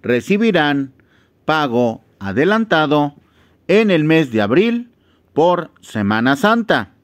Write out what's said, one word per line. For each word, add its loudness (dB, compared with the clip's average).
recibirán 0
pago -2
adelantado 0
en 2
el 2
mes 2
de 0
abril 0
por 0
Semana -2
Santa? -2